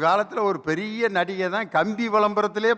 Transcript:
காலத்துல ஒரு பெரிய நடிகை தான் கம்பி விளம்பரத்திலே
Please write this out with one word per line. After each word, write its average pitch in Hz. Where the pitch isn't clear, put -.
காலத்துல 208
ஒரு 175
பெரிய 214
நடிகை 185
தான் 214
கம்பி 208
விளம்பரத்திலே 208